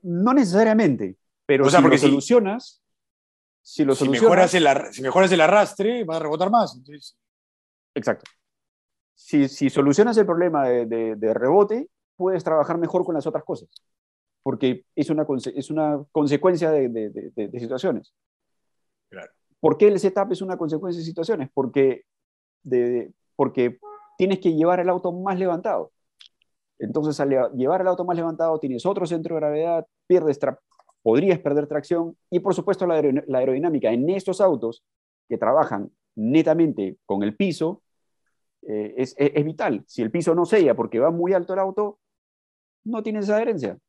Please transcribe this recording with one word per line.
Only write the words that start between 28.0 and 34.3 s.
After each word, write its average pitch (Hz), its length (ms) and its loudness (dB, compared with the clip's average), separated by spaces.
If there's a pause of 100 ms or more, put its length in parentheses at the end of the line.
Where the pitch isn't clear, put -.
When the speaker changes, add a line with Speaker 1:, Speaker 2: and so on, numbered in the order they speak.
Speaker 1:
más 175 140 -4
levantado, 165 420 -4
tienes 131 260 -6
otro 190 220 -2
centro 165 280 -6
de 156 40 -2
gravedad, 156 480 -2 (200)
pierdes 156 340 2
tra-, - 180 -4 (420)
podrías 156 380 2
perder 147 280 -2
tracción, 165 500 -4 (120)
y 175 120 -2
por 147 120 0
supuesto 180 320 -2
la 165 100 0
aero-, 143 320 0
la 131 120 -2
aerodinámica 131 520 0
en 127 180 0
estos 190 320 -2